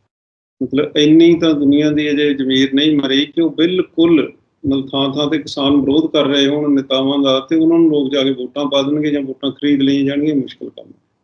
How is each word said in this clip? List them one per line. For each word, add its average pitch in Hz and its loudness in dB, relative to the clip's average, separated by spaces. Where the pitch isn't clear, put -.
ਮਤਲਬ, 131 -4
ਇੰਨੀ 160 6
ਤਾਂ 165 2
ਦੁਨੀਆ 147 2
ਦੀ 147 -2
ਅਜੇ 147 0
ਜ਼ਮੀਰ 135 0
ਨਹੀਂ 151 2
ਮਰੀ 139 0
ਕਿ 156 -4
ਉਹ 160 0
ਬਿਲਕੁਲ, 165 0
ਮਤਲਬ, 135 -2
ਥਾਂ 139 -2
ਥਾਂ 147 -4
ਤੇ 156 -2
ਕਿਸਾਨ 143 0
ਵਿਰੋਧ 151 0
ਕਰ 151 2
ਰਹੇ 139 0
ਹੋਣ 147 0
ਨੇਤਾਵਾਂ 135 -2
ਦਾ 135 2
ਤੇ 165 -4
ਉਹਨਾਂ 160 2
ਨੂੰ 165 4
ਲੋਕ 143 -2
ਜਾ 139 0
ਕੇ 135 0
ਵੋਟਾਂ 127 -8
ਪਾ 139 0
ਦੇਣਗੇ 147 -2
ਜਾਂ 143 -2
ਵੋਟਾਂ 131 -8
ਖਰੀਦ 143 0
ਲਈਆਂ 139 0
ਜਾਣਗੀਆਂ, 143 -2
ਮੁਸ਼ਕਿਲ - -8
ਕੰਮ - -20
ਹੈ। - -20